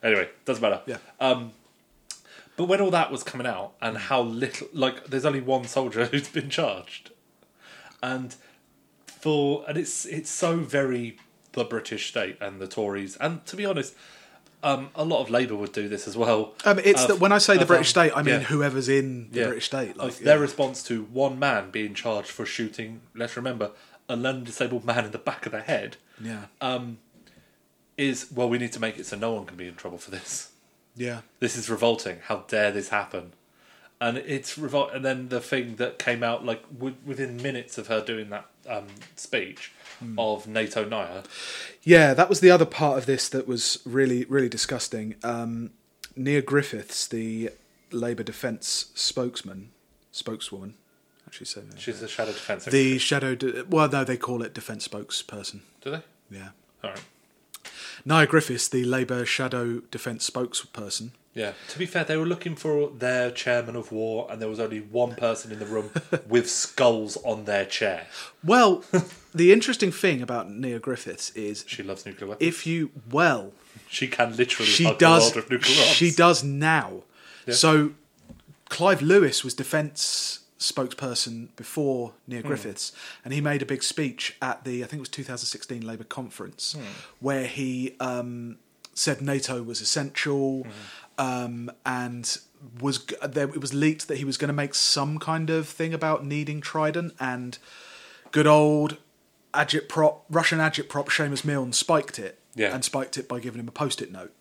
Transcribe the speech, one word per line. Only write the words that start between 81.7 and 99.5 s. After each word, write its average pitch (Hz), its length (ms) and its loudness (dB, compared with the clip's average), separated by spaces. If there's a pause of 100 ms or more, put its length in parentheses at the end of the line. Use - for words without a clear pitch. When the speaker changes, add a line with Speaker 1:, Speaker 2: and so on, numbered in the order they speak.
Speaker 2:
Nia 123 160 -8
Speaker 1:
Hmm. - 60 -8
Speaker 2:
Griffiths, - 440 -6 (320)
and 123 80 -8
he 143 80 -2
made 147 220 0
a - 40 -6
big 135 180 -4
speech - 580 -4
at 127 220 -6
the, 123 180 -6
I 120 60 -8
think 151 100 -10
it - 20 -10
was 131 80 -12
two - 160 -10
thousand 127 220 -8
sixteen 113 400 -8
Labour 113 180 -10
conference, - 720 -10
Speaker 1:
Hmm. 139 80 -12 (360)
Speaker 2:
where 135 260 0
he, 127 540 -6
um, 123 580 -6 (340)
said - 300 -2
nato 131 400 -2
was 113 180 -8
essential, 135 840 -2
Speaker 1:
Hmm. 117 60 -14 (560)
Speaker 2:
um, 120 460 -6 (140)
and 123 500 -4 (420)
was 135 200 0
g-, - 180 -8 (100)
there, 139 220 0
it 147 120 -6
was 131 120 -6
leaked 151 360 2
that 143 100 -4
he 143 60 -4
was 135 120 -4
gonna 143 160 -2
make 143 220 -2
some 151 440 2
kind 160 300 -2
of 160 200 0
thing 165 260 -4
about 156 320 0
needing 147 340 -4
Trident, 156 580 -2
and 123 380 -6 (760)
good 151 160 6
old 151 520 6 (560)